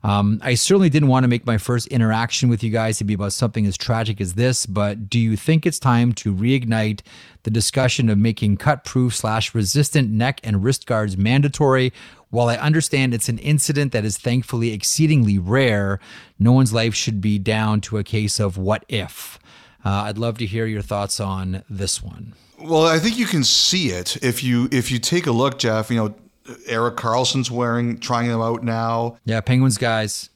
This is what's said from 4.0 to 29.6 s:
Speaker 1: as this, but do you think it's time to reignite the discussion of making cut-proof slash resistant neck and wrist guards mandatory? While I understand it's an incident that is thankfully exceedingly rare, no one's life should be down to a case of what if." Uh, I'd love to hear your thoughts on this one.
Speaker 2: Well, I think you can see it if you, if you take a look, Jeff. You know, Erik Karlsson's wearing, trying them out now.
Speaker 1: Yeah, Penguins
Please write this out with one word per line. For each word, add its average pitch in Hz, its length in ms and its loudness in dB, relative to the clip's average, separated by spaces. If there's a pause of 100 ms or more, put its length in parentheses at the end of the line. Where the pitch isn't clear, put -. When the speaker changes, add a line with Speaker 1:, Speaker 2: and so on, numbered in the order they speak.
Speaker 1:
as 90 140 -4
this, 120 320 0
but 104 440 -4
do 120 80 0
you 113 180 2
think 160 300 2
it's 160 120 0
time 120 360 2
to 101 200 -2
reignite 113 680 0 (420)
the 110 80 -4
discussion 117 580 2
of 107 100 4
making 104 400 2
cut-proof 127 580 0
slash 110 380 -2
resistant 120 560 2
neck 117 340 0
and 101 200 0
wrist 135 220 0
guards 107 320 0
mandatory? 131 760 2 (380)
While 120 180 2
I 117 100 2
understand 147 540 0
it's 117 160 -4
an 113 100 -4
incident 143 520 0
that 107 140 -2
is 107 120 -2
thankfully 120 560 -2
exceedingly 120 640 2
rare, 101 600 2 (400)
no 113 140 6
one's 127 200 6
life 113 220 0
should 107 260 -4
be 104 200 0
down 110 420 0
to 107 160 -6
a 98 60 -4
case 107 360 -2
of 95 160 -2
what 95 320 -2
if." - 500 -8 (460)
Uh, 98 220 0
I'd 104 100 -6
love 117 220 -4
to 117 80 -4
hear 113 180 -4
your 107 180 -4
thoughts 101 380 -4
on 95 480 -6
this 98 340 -6
one. - 320 -16 (240)
Speaker 2:
Well, 160 280 2
I 160 140 4
think 226 180 -2
you 226 80 0
can 156 180 0
see 180 440 0
it 90 340 -6
if 127 220 -2
you, 123 260 0
if 127 220 0
you 123 80 -2
take 170 260 -2
a 127 60 0
look, 131 260 0
Jeff. 110 320 -2
You 117 60 0
know, 107 180 -2 (520)
Erik 117 300 -2
Karlsson's 123 540 0
wearing, 120 480 -2
trying 120 300 -2
them 113 120 -2
out 117 220 -2
now. 117 640 -4
Speaker 1:
Yeah, 113 160 -2
Penguins 127 380 2